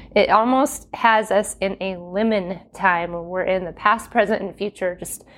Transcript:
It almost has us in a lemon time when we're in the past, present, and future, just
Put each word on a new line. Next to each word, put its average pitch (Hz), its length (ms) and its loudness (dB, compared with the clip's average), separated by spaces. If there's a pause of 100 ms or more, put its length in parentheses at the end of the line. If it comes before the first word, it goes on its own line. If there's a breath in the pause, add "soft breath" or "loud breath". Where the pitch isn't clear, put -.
(160 loud breath)
It 208 140 4
almost 247 640 2
has 220 360 2
us 208 300 0
in 196 180 -2
a 190 160 -6
lemon 185 640 -2 (140)
time 175 400 0
when 170 120 -8
we're 185 180 -4
in 185 200 0
the 165 80 -8
past, 220 380 0
present, 214 320 0
and 196 160 -10
future, 190 380 -4
just - 280 -12 (140 loud breath)